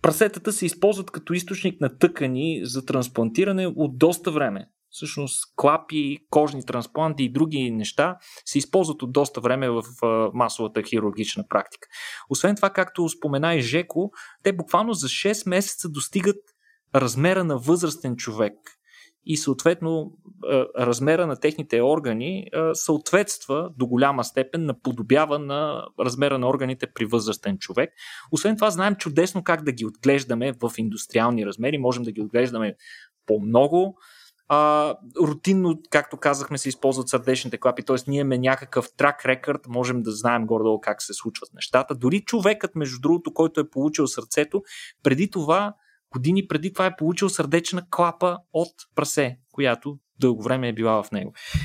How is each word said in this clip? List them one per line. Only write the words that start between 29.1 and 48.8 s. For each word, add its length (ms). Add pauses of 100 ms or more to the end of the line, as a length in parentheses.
как 200
да 80
ги 140
отглеждаме 680 (100)
в 160
индустриални 680
размери, 320
можем 240
да 100
ги 80
отглеждаме 560 (500)
по-много. 720 (500)
А, 460 (280)
рутинно, 580 (100)
както 260
казахме, 420
се 100
използват 400
сърдечните 500
клапи, 240
т.е. 140 (100)
ние 140
имаме 180
някакъв 580
трак 300
рекърд, 420
можем 340
да 100
знаем 340
горе-долу 340
как 220
се 120
случват 400
нещата. 400
Дори 300
човекът, 500
между 260
другото, 340
който 260
е 100
получил 360
сърцето, 560 (400)
преди 280
това, 440 (360)
години 380
преди 240
това 140
е 100
получил 320
сърдечна 640
клапа 480 (140)
от 220 (200)